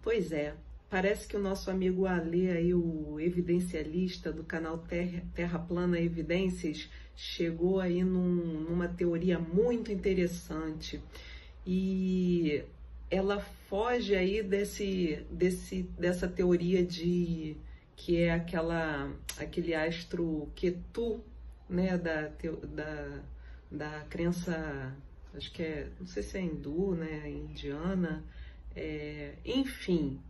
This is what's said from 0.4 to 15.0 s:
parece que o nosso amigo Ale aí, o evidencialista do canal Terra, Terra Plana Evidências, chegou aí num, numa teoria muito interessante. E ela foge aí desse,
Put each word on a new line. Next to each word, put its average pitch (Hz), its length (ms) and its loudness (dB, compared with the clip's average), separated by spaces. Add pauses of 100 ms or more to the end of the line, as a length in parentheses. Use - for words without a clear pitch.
parece 196 380 2
que 214 100 -4
o - 20 2
nosso 196 300 0
amigo 185 380 4
Ale 175 420 4
aí, 175 240 4
o 156 460 2
evidencialista 175 1120 0
do 160 100 -8
canal 165 360 -4
Terra, 175 440 -4 (120)
Terra 175 240 -2
Plana 175 420 2
Evidências, 170 880 0 (260)
chegou 175 640 0
aí 180 240 2
num, 175 580 2
numa 170 260 0
teoria 175 500 2
muito 214 540 2
interessante. 165 1080 0 (680)
E 185 960 4 (480)
ela 196 280 4 (300)
foge 208 460 4
aí 190 260 4
desse, 196 880 0